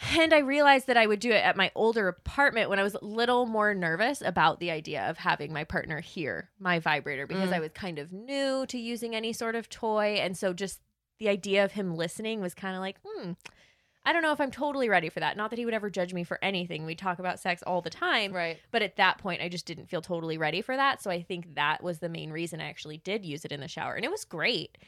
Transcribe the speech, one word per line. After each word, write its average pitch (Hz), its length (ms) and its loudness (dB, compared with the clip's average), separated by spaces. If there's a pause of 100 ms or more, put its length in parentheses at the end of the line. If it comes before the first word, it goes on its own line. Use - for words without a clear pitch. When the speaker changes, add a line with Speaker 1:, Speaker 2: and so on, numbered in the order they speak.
(120)
Speaker 1:
And 320 220 6
I 302 60 10
realized 277 480 6
that 240 100 6
I 226 80 8
would 208 140 2
do 233 120 0
it 196 100 6
at 180 140 4
my 190 180 2
older 220 320 2
apartment 220 640 2
when 196 100 2
I 196 40 2
was 202 120 0
a - 100 -8
little 240 420 2
more 208 280 2
nervous 185 460 0
about 170 400 4
the 175 100 -2
idea 156 380 -4
of 165 80 -4
having 156 380 0
my 151 100 -4
partner 156 360 -4
hear 120 500 -8 (100)
my 180 200 2
vibrator 143 460 0
because 190 220 0
Speaker 2:
Mm. 185 60 0
Speaker 1:
I 170 60 0
was 160 120 -4
kind 170 260 -8
of 160 140 -10
new 262 540 -2
to 254 120 -8
using 233 380 -6
any 226 160 -4
sort 226 220 -4
of 226 160 -6
toy. 214 460 0
And 180 200 0
so 190 160 0
just 185 280 -6 (380)
the 214 120 2
idea 202 340 2
of 196 80 0
him 190 240 -2
listening 214 460 -4
was 160 120 -4
kinda 190 240 -6
like, 190 280 -6
"Hmm, 302 260 -8 (720)
I 302 80 4
don't 339 100 4
know 311 100 2
if 285 80 -2
I'm 269 100 0
totally 262 400 0
ready 170 180 4
for 175 120 -6
that." 151 140 0
Not 214 140 -4
that 233 100 -6
he 240 60 -4
would 233 100 0
ever 208 140 -2
judge 180 240 -2
me 175 120 -4
for 175 180 -6
anything. 175 420 -2
We 160 100 -6
talk 180 240 -4
about 180 220 -4
sex 180 220 -2
all 175 180 0
the 170 100 -8
time. 226 440 -2
Speaker 2:
Right. 170 240 -2 (120)
Speaker 1:
But 226 120 2
at 196 140 -2
that 185 200 6
point, 175 240 -4
I 175 80 -4
just 175 160 -8
didn't 165 220 -12
feel 165 160 -4
totally 165 340 -4
ready 160 240 0
for 254 160 -4
that. 269 260 2
So 202 80 -4
I 175 120 -2
think 175 320 -8
that 147 280 0
was 170 180 -4
the 170 100 -4
main 156 200 -8
reason 160 300 -6
I 151 80 -6
actually 156 300 -14
did 196 260 -4
use 151 220 -8
it - 40 -8
in 147 100 -8
the 135 60 -10
shower. 135 280 -6
And 196 100 -4
it 294 60 -2
was 427 160 -8
great. 170 500 -4 (120)